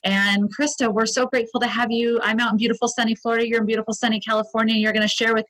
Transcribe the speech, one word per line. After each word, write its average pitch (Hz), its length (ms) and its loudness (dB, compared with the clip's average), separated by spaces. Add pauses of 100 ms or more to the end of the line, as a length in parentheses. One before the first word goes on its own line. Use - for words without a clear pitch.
And 202 500 2
Krista, 277 380 -2
we're 220 140 0
so 247 200 -2
grateful 247 340 -2
to 240 60 0
have 226 240 -2
you. 233 320 0
I'm 220 160 0
out 233 140 0
in 214 60 2
beautiful 226 280 0
sunny 226 280 0
Florida. 226 340 -2
You're 226 120 0
in 214 60 0
beautiful 220 280 -2
sunny 220 260 -2
California. 220 560 0
You're 214 160 2
gonna 214 160 2
share 226 260 0
with 220 160 0